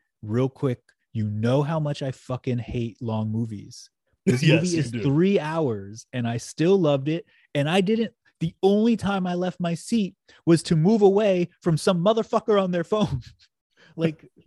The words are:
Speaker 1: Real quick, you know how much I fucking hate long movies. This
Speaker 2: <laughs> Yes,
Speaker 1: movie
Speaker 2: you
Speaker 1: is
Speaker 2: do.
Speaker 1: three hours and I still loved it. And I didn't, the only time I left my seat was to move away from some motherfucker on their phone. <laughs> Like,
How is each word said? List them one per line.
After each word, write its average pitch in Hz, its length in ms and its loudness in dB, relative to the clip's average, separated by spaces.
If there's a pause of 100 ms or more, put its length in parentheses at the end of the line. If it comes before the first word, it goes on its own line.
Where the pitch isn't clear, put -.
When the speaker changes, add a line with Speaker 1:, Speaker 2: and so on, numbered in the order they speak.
(220)
Speaker 1:
Real 117 280 -2
quick, 127 300 -6 (320)
you 110 180 -4
know 117 340 0
how 160 160 -4
much 147 220 -6
I 139 100 -6
fucking 127 480 -6
hate 117 420 -8
long 110 300 -4
movies. 110 580 -8 (360)
This 123 180 2
Speaker 2:
<laughs> - 0 -
Yes, 156 200 6
Speaker 1:
movie 180 120 -2
Speaker 2:
you 165 40 -2
Speaker 1:
is 127 120 -4
Speaker 2:
do. 120 120 -6
Speaker 1:
three 170 360 2
hours 120 720 -4
and 123 140 -4
I 117 100 -4
still 170 420 0
loved 143 300 0
it. 165 160 -4 (280)
And 175 160 -2
I 190 120 2
didn't, 220 320 -2 (260)
the 165 140 -4 (100)
only 214 340 4
time 190 300 -2
I 180 80 -4
left 180 240 -4
my 170 140 -2
seat 196 420 -4 (300)
was 165 180 4
to - 120 0
move 196 260 4
away 196 480 4 (120)
from 165 160 0
some 175 260 0
motherfucker 214 580 2
on 185 100 -2
their 175 120 -2
phone. 208 440 -2
<laughs> - 40 -20 (640)
Like, 160 320 -4 (200)